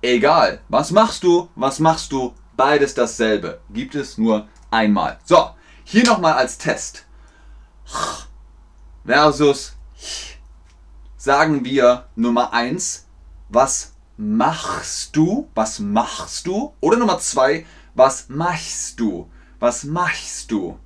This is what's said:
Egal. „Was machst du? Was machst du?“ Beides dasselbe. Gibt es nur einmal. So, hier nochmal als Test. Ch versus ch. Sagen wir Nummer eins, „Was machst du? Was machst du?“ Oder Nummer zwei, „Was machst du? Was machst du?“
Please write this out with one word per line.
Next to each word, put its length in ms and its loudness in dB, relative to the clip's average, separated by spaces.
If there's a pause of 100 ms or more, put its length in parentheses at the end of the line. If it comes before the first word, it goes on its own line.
Egal. 640 2
„Was 240 0
machst 320 2
du? 320 4
Was 220 -2
machst 340 0
du?“ 220 -4 (220)
Beides 380 2
dasselbe. 640 -2 (100)
Gibt 240 -10
es 240 -8
nur 300 0 (220)
einmal. 540 0
So, 260 4 (340)
hier 220 2
nochmal 280 2
als 240 -2
Test. 480 -8 (800)
Ch 400 -8 (760)
versus 720 2 (180)
ch. 440 -14 (800)
Sagen 480 2
wir 420 4 (100)
Nummer 360 0
eins, 540 -4 (440)
„Was 440 0 (220)
machst 1000 -4
du? 380 0
Was 260 -4
machst 680 -4
du?“ 340 -4
Oder 160 2
Nummer 220 0
zwei, 480 0 (280)
„Was 340 2
machst 720 -6
du? 300 -4 (280)
Was 260 -2
machst 680 -6
du?“ 360 -4